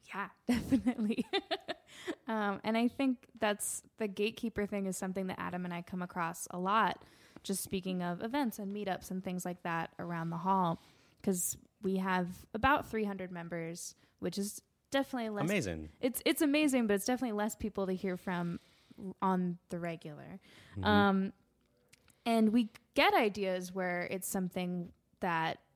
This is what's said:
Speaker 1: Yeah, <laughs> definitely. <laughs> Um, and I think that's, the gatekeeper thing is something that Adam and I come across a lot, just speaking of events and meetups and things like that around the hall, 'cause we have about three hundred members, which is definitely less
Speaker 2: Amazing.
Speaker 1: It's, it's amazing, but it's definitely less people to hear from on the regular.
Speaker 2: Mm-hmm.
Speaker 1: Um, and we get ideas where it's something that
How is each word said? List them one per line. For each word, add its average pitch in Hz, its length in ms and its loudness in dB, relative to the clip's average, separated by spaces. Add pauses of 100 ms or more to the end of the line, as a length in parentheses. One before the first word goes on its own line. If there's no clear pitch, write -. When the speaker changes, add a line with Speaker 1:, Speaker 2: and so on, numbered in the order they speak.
(140)
Speaker 1:
Yeah, 190 220 -4
<laughs> - 120 -14
definitely. 233 800 2
<laughs> 381 60 -2 (880)
Um, 208 380 -2
and 220 120 2
I 233 120 4
think 262 380 0 (120)
that's, - 440 -2 (160)
the 220 100 -2
gatekeeper 208 560 -2
thing 196 220 -2
is 185 100 -2
something 190 300 -4
that 185 120 -6
Adam 180 280 -6
and 175 80 -6
I 170 80 -6
come 180 180 -8
across 175 500 -6
a 180 80 -8
lot, 190 460 2 (380)
just 190 200 -4
speaking 185 400 -4
of 175 200 -4
events 233 360 -2
and 202 160 -6
meetups 196 360 -4
and 185 120 -4
things 180 220 -4
like 175 200 -6
that 165 340 -2
around 170 320 -4
the 170 80 -4
hall, 180 420 2 (420)
'cause 180 340 0 (260)
we 190 160 0
have 185 300 0 (260)
about 269 360 4
three 220 140 0
hundred 190 260 -6
members, 170 640 -8 (260)
which - 180 -4
is 202 240 -4 (280)
definitely 262 380 -2
less 208 160 -2
Speaker 2:
Amazing. 95 460 0 (100)
Speaker 1:
It's, - 240 0
it's - 160 4
amazing, 285 460 4
but 202 80 4
it's 196 100 0
definitely 247 320 0
less 214 180 0
people 196 320 -4
to 185 60 0
hear 185 240 -2
from 175 420 -4 (600)
on 180 380 2 (100)
the 180 100 -6
regular. 165 640 -10 (320)
Speaker 2:
Mm-hmm. 98 120 -6
Speaker 1:
Um, 202 480 6 (920)
and 226 280 6
we 233 180 4 (240)
get 339 200 6
ideas 190 580 2
where 180 380 -2
it's 185 180 -4
something 180 640 -2 (280)
that 165 380 0 (180)